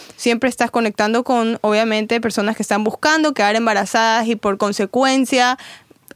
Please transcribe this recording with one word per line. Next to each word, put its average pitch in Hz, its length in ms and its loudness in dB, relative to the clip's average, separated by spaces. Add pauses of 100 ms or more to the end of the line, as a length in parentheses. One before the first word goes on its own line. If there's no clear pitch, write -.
(160)
siempre 233 320 0
estás 240 220 -2
conectando 226 540 0
con, 233 360 0
obviamente, 214 640 0
personas 214 340 -2
que 220 60 -6
están 208 220 0
buscando 302 500 0
quedar 208 220 2
embarazadas 226 720 0
y 226 80 -2
por 202 200 -2
consecuencia 247 1040 0 (580)